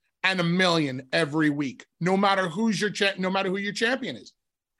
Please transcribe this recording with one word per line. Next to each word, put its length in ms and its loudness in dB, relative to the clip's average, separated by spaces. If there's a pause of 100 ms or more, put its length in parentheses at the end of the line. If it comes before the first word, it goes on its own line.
(220)
and 180 2
a 40 2
million 680 2
every 340 2
week, 380 -4 (120)
no 160 0
matter 340 2
who's 300 -2
your 120 -2
cha-, 260 0
no 140 -2
matter 180 -2
who 80 -4
your 160 -6
champion 440 -4
is. 180 -20 (440)